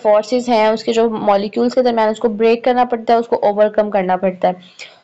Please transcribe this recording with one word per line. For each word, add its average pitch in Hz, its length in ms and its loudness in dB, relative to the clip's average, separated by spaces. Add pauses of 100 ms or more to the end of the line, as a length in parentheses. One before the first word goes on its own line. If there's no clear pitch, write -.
forces 214 420 0
हैं, 214 220 2
उसके 226 220 -4
जो 226 180 0
molecules 214 640 0
के 254 80 2
दरमियान 226 280 0
उसको 220 180 -4
break 226 360 0
करना 247 200 2
पड़ता 233 300 -2
है, 226 60 2
उसको 233 160 -2
overcome 208 540 0
करना 185 260 0
पड़ता 185 320 -2
है। - 560 -10